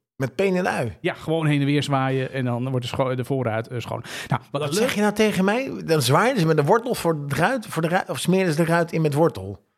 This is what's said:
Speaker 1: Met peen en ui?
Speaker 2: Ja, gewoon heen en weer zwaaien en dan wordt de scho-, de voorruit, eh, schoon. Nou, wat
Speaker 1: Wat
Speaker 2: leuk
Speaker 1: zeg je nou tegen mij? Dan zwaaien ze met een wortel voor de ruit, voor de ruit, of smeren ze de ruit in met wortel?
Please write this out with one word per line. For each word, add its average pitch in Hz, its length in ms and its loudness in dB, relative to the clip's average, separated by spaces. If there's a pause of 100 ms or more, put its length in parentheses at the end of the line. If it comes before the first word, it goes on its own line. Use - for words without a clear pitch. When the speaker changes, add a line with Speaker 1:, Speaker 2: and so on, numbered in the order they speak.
(160)
Speaker 1:
Met 135 200 -6
peen 190 200 2
en 180 120 0
ui? 160 240 -2 (100)
Speaker 2:
Ja, 170 120 -2
gewoon 160 340 -2
heen 147 120 4
en 139 60 2
weer 143 180 2
zwaaien 135 500 0
en 131 120 -2
dan 120 240 -2
wordt 127 120 -2
de 123 100 -8
scho-, 131 240 -2
de 127 100 -4
voorruit, 117 420 -2
eh, 123 120 -8
schoon. 113 240 -8 (240)
Nou, 123 140 -2 (100)
wat 143 100 -4
Speaker 1:
Wat 147 120 -4
Speaker 2:
leuk 196 60 0
Speaker 1:
zeg 254 160 0
je 208 60 0
nou 208 120 2
tegen 208 320 2
mij? 247 260 0 (140)
Dan 156 160 2
zwaaien 185 380 4
ze 165 60 4
met 160 120 4
een 143 80 2
wortel 220 300 2
voor 151 320 -2
de 139 80 -4
ruit, 214 320 0
voor - 140 -6
de 165 60 0
ruit, 180 220 0
of - 100 -4
smeren 185 320 2
ze 147 60 0
de 170 80 2
ruit 165 260 2
in 165 100 0
met 151 120 2
wortel? 104 520 0 (120)